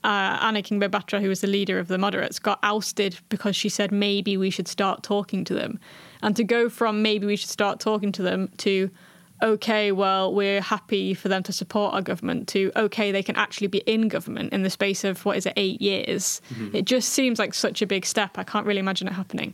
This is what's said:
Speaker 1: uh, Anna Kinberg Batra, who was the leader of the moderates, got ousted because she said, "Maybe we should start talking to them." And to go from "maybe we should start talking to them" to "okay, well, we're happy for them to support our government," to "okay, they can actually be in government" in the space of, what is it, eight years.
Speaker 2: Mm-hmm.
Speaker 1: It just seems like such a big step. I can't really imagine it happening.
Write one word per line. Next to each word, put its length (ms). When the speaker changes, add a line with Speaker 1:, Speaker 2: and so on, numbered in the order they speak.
Speaker 1:
uh, 380
Anna 220
Kinberg 260
Batra, 320
who 80
was 120
the 60
leader 300
of 100
the 120
moderates, 400
got 240
ousted 560
because 260
she 140
said, 220
"Maybe 440
we 140
should 180
start 360
talking 420
to 80
them." 260
And 120
to 80
go 260
from 340
"maybe 240
we 80
should 160
start 280
talking 340
to 100
them" 340
to 320
"okay, 480
well, 400
we're 300
happy 540
for 120
them 140
to 100
support 440
our 60
government," 460
to 280
"okay, 360
they 120
can 120
actually 300
be 220
in 200
government" 460
in 80
the 80
space 340
of, 220
what 100
is 120
it, 80
eight 260
years. 600
Speaker 2:
Mm-hmm. 220
Speaker 1:
It 100
just 240
seems 300
like 160
such 260
a 60
big 180
step. 320
I 60
can't 240
really 120
imagine 280
it 60
happening. 400